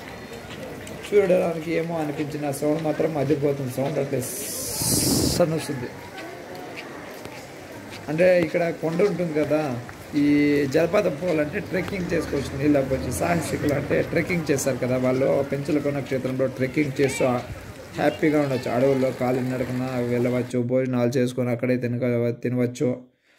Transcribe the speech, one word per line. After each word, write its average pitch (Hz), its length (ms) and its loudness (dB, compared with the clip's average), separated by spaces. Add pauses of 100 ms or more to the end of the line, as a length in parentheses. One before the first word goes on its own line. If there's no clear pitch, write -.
(1120)
చూడడానికి 175 600 4
ఏమో 165 260 -2
అనిపించిన 147 520 -4
సౌండ్ 151 320 0
మాత్రం 156 340 0
అదిరిపోతుంది. 139 560 0
సౌండ్ 143 240 -2
అంటే 139 240 -2 (1080)
సన్ 165 240 2
వస్తుంది. 143 360 -4 (2250)
అంటే 175 320 6
ఇక్కడ 170 280 2
కొండ 165 320 0
ఉంటుంది 175 320 2
కదా, 147 460 0 (360)
ఈ 147 420 6 (160)
జలపాతం 165 500 4
పోవాలంటే 160 360 0
ట్రెక్కింగ్ 180 540 -4
చేసుకోవచ్చు. 147 440 -2
నీళ్ళకి 139 360 4
వచ్చి 127 200 -2
సాహసికులు 156 600 0
అంటే - 280 0
ట్రెక్కింగ్ 160 500 0
చేస్తారు 131 260 0
కదా, 127 200 0
వాళ్ళు 131 540 2
పెంచలకోన 143 480 0
క్షేత్రంలో 131 480 -2
ట్రెక్కింగ్ 131 540 0
చేస్తూ 135 240 2 (680)
హ్యాపీగా 147 460 2
ఉండొచ్చు. 127 300 0
అడవుల్లో 131 400 2
కాలినడకన 127 1000 -2
వెళ్ళవచ్చు, 123 500 0
భోజనాలు 123 500 2
చేసుకొని 123 400 0
అక్కడే 123 280 2
తినక-, 120 520 0 (140)
తినవచ్చు. 123 580 0 (380)